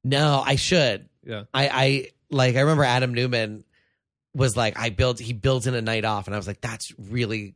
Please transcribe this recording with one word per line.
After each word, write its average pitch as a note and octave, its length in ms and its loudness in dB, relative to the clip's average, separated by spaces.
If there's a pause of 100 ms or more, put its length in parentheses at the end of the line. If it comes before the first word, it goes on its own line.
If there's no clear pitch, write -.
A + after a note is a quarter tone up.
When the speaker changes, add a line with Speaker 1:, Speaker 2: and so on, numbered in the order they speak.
Speaker 1:
No, C#3 400 2
I C3+ 120 2
should. C3+ 520 0 (160)
Speaker 2:
Yeah. G#2+ 280 -10
Speaker 1:
I, C#3 160 0
I, C3+ 400 0 (220)
like, B2+ 260 2
I C3+ 40 2
remember D3 240 4
Adam B2 300 2
Newman A#2 500 -2 (720)
was B2 220 2
like, A2 220 0
I A2+ 120 -2
built, B2 280 0
he A#2+ 140 -8
built B2+ 340 0
in B2 80 0
a A#2 80 -2
night A2 220 -2
off, G#2 220 -2
and G2 80 -6
I G#2 40 -4
was F#2+ 80 -6
like, G2+ 140 -10
"That's A2+ 380 -10
really G#2+ 580 -6